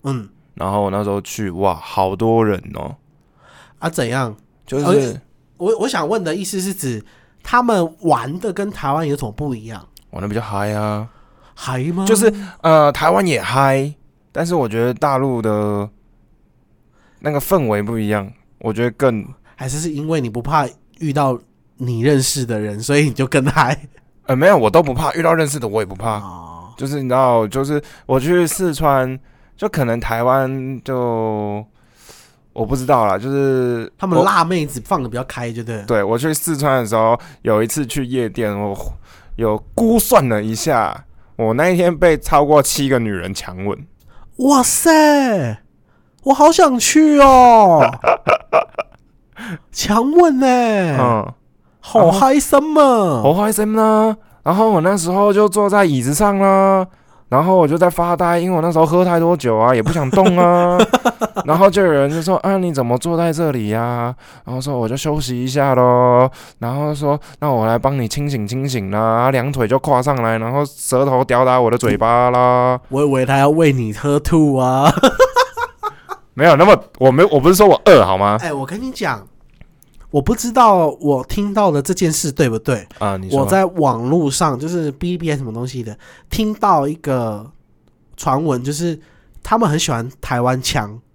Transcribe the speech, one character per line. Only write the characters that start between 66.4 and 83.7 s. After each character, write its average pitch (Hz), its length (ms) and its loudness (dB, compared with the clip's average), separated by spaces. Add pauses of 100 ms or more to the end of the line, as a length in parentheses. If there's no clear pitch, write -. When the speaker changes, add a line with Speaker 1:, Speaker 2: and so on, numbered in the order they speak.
Speaker 2:
然 117 160 -6
后 147 200 -4
说 143 260 -2 (200)
：“那 147 100 -2
我 113 160 0
来 113 120 0
帮 135 200 -2
你 113 100 -4
清 143 220 -6
醒 107 180 -6
清 131 180 -6
醒 110 240 -6
啦。” 113 400 0
两 135 220 -2
腿 131 160 -2
就 131 120 2
跨 127 200 2
上 135 220 0
来， 113 160 0
然 113 120 -4
后 143 140 -2
舌 135 400 -2
头 131 180 2
吊 123 220 2
打 127 160 2
我 113 100 2
的 120 60 2
嘴 104 220 0
巴 120 320 2
啦。 123 580 2
Speaker 1:
我 135 140 -2
以 - 20 2
为 131 220 0
他 135 100 0
要 135 140 4
喂 156 240 4
你 113 180 -4
喝 143 260 -2
吐 147 380 2
啊。 131 340 2 (760)
<laughs> - 680 -14
Speaker 2:
没 143 140 2
有， 156 100 8
那 165 80 6
么 202 100 8 (240)
我 131 120 6
没， 143 140 4
我 156 140 4
不 135 100 0
是 190 60 0
说 202 120 6
我 180 180 6
饿 160 200 8
好 95 120 2
吗？ 101 240 2
Speaker 1:
哎， 165 120 -6
我 135 120 -6
跟 202 160 -10
你 262 100 -8
讲， 131 360 -6 (840)
我 143 120 0
不 233 120 0
知 240 160 -4
道 220 380 4 (120)
我 139 240 0
听 202 280 -4
到 202 180 2
的 143 120 -2
这 185 100 -4
件 175 200 0
事 151 200 -4
对 139 160 0
不 110 100 -4
对？ 113 280 -4 (120)
Speaker 2:
啊， 101 180 -2
你 95 120 -10
说。 139 120 0
Speaker 1:
我 135 60 0
在 190 180 2
网 135 440 -2